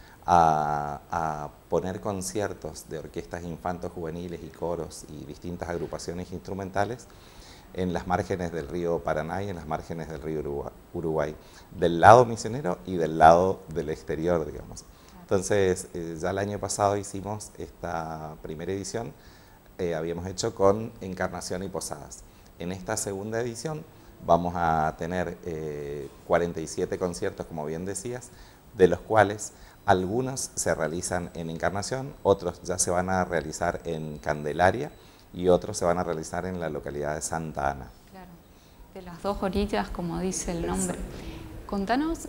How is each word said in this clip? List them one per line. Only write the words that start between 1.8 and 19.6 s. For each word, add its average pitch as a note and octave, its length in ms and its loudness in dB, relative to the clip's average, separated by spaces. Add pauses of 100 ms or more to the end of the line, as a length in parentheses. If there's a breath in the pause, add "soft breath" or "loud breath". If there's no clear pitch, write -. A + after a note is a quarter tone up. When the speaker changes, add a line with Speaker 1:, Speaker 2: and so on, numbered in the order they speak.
Speaker 1:
conciertos F#2+ 840 -6
de D#2+ 120 -8
orquestas D2+ 440 -10
infantos F2 500 -6
juveniles E2+ 500 -8
y D#2+ 60 -14
coros E2 600 -6
y C#2+ 160 -14
distintas F2 440 -10
agrupaciones E2 640 -6
instrumentales G2 760 -4 (640 loud breath)
en F2+ 200 -2
las E2+ 120 -4
márgenes F2+ 460 0
del D#2 160 -6
río E2+ 320 -2
Paraná D#2+ 420 -2
y G2+ 80 -6
en F#2+ 60 -6
las D#2 100 -10
márgenes D#2+ 420 -6
del D2+ 140 -10
río D#2 200 -4
Uruguay, C#2 300 -6 (220)
Uruguay, D#2 420 -2 (360 loud breath)
del E2+ 280 2
lado A2 260 12
misionero A2+ 600 -4
y F#2 120 -4
del D#2+ 200 0
lado E2+ 440 10 (120)
del D2+ 160 -4
exterior, D#2+ 560 0
digamos. - 380 -12
Speaker 2:
Claro. - 400 -20
Speaker 1:
Entonces, F#2+ 720 2
eh, E2 260 -6
ya F2 80 0
el G2 80 0
año G2+ 220 -2
pasado G2+ 360 2
hicimos G2+ 600 -6
esta D#2+ 840 -8
primera E2 280 -8
edición, G2+ 420 -6 (640 loud breath)